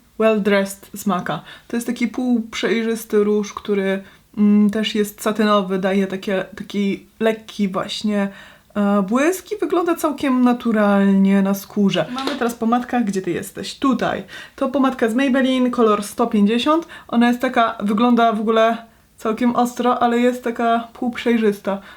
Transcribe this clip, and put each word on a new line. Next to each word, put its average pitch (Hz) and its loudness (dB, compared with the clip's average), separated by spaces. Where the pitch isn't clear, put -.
Well 220 2
Dressed 196 -2
z 202 -8
Maca. 175 -2
To - -6
jest 233 -6
taki 240 -2
półprzejrzysty 226 -2
róż, 208 0
który, 196 -2
mm, 208 4
też 214 -2
jest 208 -4
satynowy, 208 0
daje 196 0
takie, 190 -4
taki 202 -4
lekki 220 -2
właśnie, 202 -4
e, 202 2
błysk 277 0
i 415 -6
wygląda 349 0
całkiem 277 -2
naturalnie 202 2
na 196 0
skórze. 190 0
Mamy 269 -4
teraz 233 -2
pomadkę. 240 0
Gdzie 190 -2
ty 180 -4
jesteś? - -8
Tutaj. 214 0
To 269 -2
pomadka 254 0
z 220 -2
Maybelline, 262 2
kolor 220 2
sto 226 -2
pięćdziesiąt. 233 2
Ona 240 4
jest 247 0
taka, 240 0
wygląda 233 4
w 214 -2
ogóle 226 2
całkiem 240 -2
ostro, 247 0
ale 240 2
jest 247 0
taka 233 -2
półprzejrzysta. 214 -2